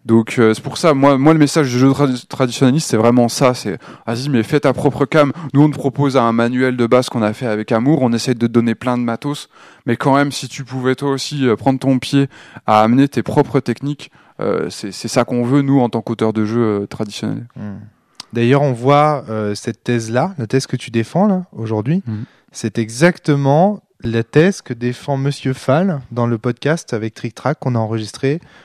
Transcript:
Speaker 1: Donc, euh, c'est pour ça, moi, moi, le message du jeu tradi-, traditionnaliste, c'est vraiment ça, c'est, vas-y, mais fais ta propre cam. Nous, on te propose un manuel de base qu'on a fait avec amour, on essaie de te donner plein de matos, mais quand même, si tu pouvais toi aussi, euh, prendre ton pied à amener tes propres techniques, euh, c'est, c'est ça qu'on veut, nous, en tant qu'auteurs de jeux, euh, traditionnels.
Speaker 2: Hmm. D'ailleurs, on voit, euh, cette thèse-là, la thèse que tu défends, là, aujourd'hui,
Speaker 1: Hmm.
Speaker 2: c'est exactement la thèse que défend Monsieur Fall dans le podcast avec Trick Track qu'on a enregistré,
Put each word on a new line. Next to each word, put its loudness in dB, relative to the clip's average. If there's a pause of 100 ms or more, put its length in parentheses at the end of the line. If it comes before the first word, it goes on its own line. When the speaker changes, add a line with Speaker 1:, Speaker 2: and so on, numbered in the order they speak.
Speaker 1:
Donc, 2
euh, 6
c'est -10
pour -8
ça, 4
moi, 4
moi, 6
le 4
message 2
du 0
jeu 6
tradi-, -2
traditionnaliste, 0
c'est 0
vraiment 4
ça, 2
c'est, -6 (300)
vas-y, -6
mais 2
fais 0
ta 2
propre 0
cam. 2 (200)
Nous, 4
on 6
te -2
propose -2
un 4
manuel 0
de 0
base 4
qu'on -2
a 0
fait -8
avec -4
amour, 2
on 0
essaie -2
de -2
te -2
donner 2
plein -4
de -4
matos, -8 (360)
mais -2
quand 2
même, 2
si -10
tu -14
pouvais -2
toi -6
aussi, -6
euh, 2
prendre 0
ton 0
pied 0 (400)
à 6
amener 4
tes -4
propres 2
techniques, -6 (260)
euh, -4
c'est, -12
c'est -10
ça 2
qu'on -2
veut, 2
nous, 4
en 2
tant -4
qu'auteurs -2
de 0
jeux, 0
euh, -6
traditionnels. -8
Speaker 2:
Hmm. -14 (540)
D'ailleurs, 2
on 0
voit, 2
euh, -4
cette -8
thèse-là, -2
la -6
thèse -2
que -6
tu -12
défends, 0
là, 0
aujourd'hui, -4
Speaker 1:
Hmm. -6 (300)
Speaker 2:
c'est -6
exactement 0 (220)
la -2
thèse 2
que -12
défend -6
Monsieur -4
Fall 0 (120)
dans 0
le -2
podcast -4
avec -4
Trick -10
Track -4
qu'on -4
a 0
enregistré, -4 (240)